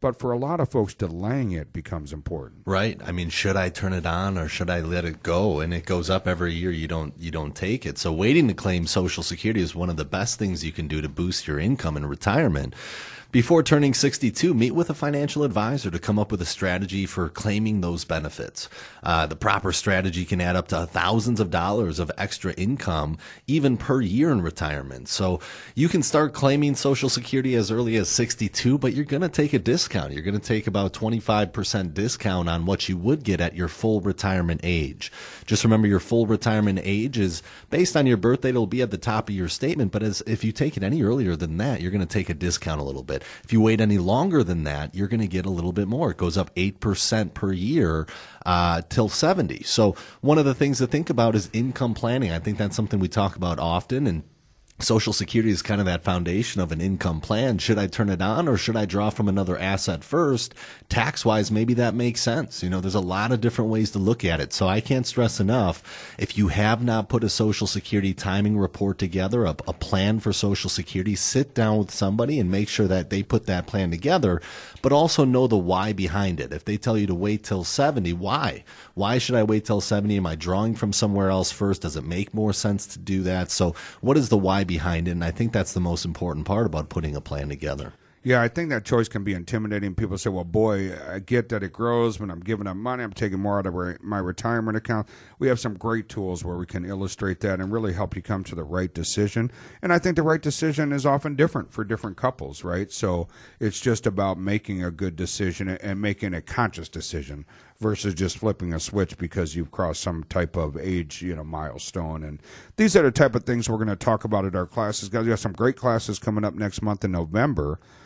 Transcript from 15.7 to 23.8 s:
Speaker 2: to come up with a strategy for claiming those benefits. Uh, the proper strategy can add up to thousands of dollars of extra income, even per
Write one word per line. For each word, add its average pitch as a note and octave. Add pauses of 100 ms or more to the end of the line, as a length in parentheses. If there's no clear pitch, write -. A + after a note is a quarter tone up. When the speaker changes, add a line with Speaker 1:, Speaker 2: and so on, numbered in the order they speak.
Speaker 2:
to E2+
come G#2+
up G2+
with F#2
a E2+
strategy F#2+
for F2
claiming G#2+
those E2+
benefits. - (360)
Uh, E2
the D2+
proper G2+
strategy F#2
can F2+
add F2+
up F2
to E2+
thousands G#2
of F#2+
dollars F2+
of E2
extra F#2+
income, E2+ (300)
even C#3
per C3